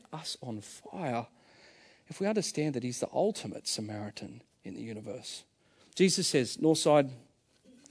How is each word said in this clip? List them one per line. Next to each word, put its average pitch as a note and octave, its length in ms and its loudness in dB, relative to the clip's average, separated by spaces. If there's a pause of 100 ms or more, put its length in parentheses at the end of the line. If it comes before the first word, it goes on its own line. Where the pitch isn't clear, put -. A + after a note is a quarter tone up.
(120)
us D#3 300 -10
on A2 200 -8
fire B2+ 680 -6 (840)
if - 100 -14
we G3 80 0
understand D#3 480 0
that A#2+ 80 -2
he's B2 160 -4
the - 140 -2
ultimate - 540 -2
Samaritan G#2+ 720 -8 (220)
in G2 100 -10
the - 80 -10
universe. A2+ 640 -10 (560)
Jesus F3+ 300 4
says, B2+ 260 2
"Northside, D3+ 560 6 (800)